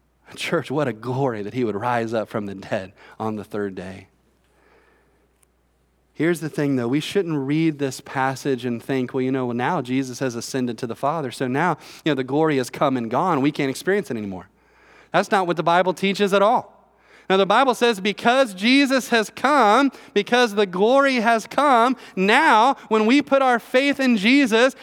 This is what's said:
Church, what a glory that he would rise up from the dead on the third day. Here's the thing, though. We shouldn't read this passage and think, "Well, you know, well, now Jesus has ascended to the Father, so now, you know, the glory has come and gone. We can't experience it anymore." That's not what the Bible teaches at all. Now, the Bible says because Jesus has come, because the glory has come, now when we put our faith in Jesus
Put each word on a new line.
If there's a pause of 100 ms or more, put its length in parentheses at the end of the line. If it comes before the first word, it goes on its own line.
(340)
Church,
what
a
glory
that
he
would
rise
up
from
the
dead (260)
on
the
third
day. (2000)
Here's
the
thing,
though.
We
shouldn't
read
this
passage
and
think,
"Well,
you
know,
well,
now
Jesus
has
ascended
to
the
Father,
so
now, (280)
you
know,
the
glory
has
come
and
gone.
We
can't
experience
it
anymore." (640)
That's
not
what
the
Bible
teaches
at
all. (600)
Now,
the
Bible
says
because
Jesus
has
come, (220)
because
the
glory
has
come, (200)
now (140)
when
we
put
our
faith
in
Jesus